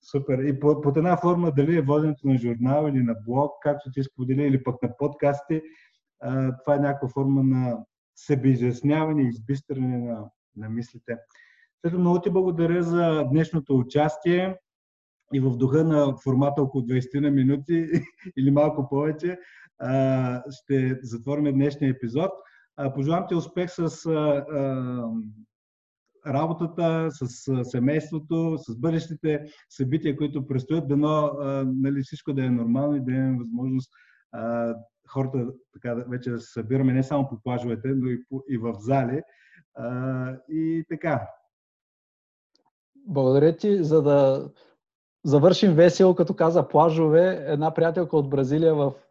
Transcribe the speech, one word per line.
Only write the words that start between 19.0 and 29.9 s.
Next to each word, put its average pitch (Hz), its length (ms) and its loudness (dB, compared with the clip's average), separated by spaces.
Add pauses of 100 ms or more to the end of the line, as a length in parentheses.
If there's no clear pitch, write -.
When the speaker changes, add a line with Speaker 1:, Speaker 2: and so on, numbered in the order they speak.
Speaker 1:
а, 127 720 0
ще 131 500 -2
затворим 135 520 -4
днешния 139 380 0
епизод. 131 400 -4 (460)
А, 139 160 -6
пожелавам 147 340 -2
ти 180 80 -2
успех 175 360 -4
с, 160 340 -6
а, 165 60 -2
а, 139 920 -2 (1200)
работата, 165 840 -2
с, - 360 -10
а, 127 180 -2
семейството, 156 920 -2
с 117 220 -10
бъдещите 156 680 -2 (240)
събития, 143 480 -2